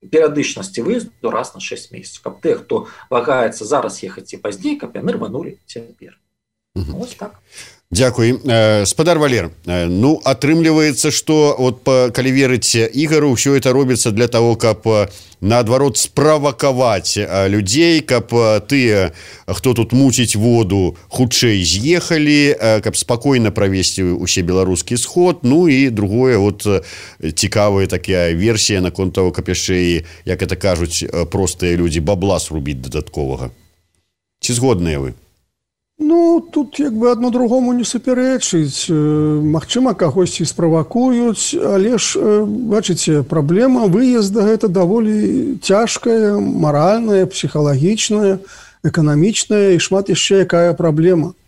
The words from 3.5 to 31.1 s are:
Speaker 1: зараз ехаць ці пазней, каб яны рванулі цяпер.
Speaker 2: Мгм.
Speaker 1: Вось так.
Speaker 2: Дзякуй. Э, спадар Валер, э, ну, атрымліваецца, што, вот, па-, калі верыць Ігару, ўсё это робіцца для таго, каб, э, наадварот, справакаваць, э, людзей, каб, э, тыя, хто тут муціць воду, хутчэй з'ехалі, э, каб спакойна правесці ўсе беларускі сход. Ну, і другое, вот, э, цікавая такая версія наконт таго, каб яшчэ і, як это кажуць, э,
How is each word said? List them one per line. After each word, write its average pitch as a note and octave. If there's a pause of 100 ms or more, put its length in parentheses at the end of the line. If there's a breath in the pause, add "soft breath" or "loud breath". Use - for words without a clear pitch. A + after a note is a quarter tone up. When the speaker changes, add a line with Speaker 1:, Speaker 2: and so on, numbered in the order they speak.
Speaker 1:
зараз B2
ехаць F#2
ці -
пазней, F#3
каб -
яны -
рванулі - (100)
цяпер. - (560)
Speaker 2:
Мгм. E2
Speaker 1:
Вось B3
так. - (540 loud breath)
Speaker 2:
Дзякуй. A#2+
Э, A2
спадар E3
Валер, A#2 (160)
э, F2
ну, G#2+
атрымліваецца, D#3
што, D3+
вот, B2+
па-, B2+
калі B2+
верыць C3
Ігару, C#3+
ўсё C#3
это C3
робіцца B2+
для A2
таго, A#2
каб, A2
э, G#2+ (340 loud breath)
наадварот, A#2+
справакаваць, C#3
э, G2
людзей, B2
каб, A#2
э, A2
тыя, G#2 (320 loud breath)
хто A#2+
тут A2+
муціць B2
воду, G2+ (120)
хутчэй A#2
з'ехалі, D3
э, A2
каб -
спакойна A#2+
правесці F#2+
ўсе F2+
беларускі F#2
сход. F3
Ну, D#3+
і C3+
другое, A2
вот, G2+
э, G2 (400 loud breath)
цікавая G2
такая F2
версія G#2
наконт F2+
таго, F#2
каб E2+
яшчэ F#2
і, F2 (220 loud breath)
як F2+
это F#2
кажуць, E2+
э, E2+